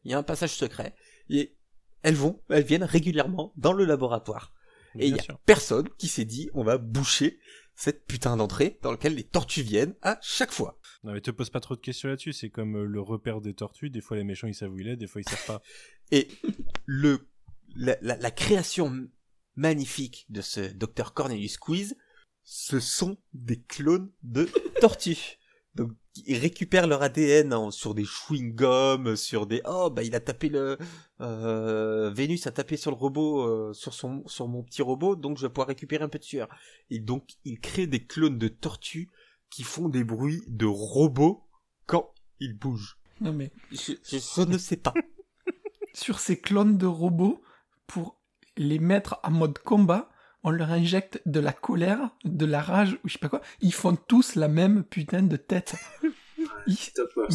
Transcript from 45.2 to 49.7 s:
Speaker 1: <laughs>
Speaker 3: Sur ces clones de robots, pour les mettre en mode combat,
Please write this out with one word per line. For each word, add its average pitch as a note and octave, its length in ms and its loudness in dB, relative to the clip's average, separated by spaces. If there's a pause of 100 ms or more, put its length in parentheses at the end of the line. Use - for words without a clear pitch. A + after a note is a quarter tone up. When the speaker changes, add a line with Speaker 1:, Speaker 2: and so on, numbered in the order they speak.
Speaker 1:
<laughs> F4+ 60 -6 (420)
Speaker 3:
Sur - 260 -6
ces - 200 -2
clones G3+ 380 4
de F#3 80 2
robots, F3 560 2 (440)
pour - 340 -8 (360)
les D3+ 220 0
mettre F#3+ 440 2
en - 80 -2
mode D#3+ 280 2
combat, G3+ 520 4 (340)